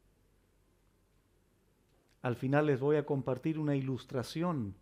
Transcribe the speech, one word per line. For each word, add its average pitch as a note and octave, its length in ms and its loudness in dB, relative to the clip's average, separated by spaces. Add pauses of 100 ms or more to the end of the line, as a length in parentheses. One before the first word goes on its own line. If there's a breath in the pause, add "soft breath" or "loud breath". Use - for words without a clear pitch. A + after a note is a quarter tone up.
(2250)
Al B2 120 0
final C#3+ 300 2
les C#3 140 4
voy D3 180 4
a D3 80 0
compartir C#3+ 540 -2
una D3 160 0
ilustración C3+ 1080 -4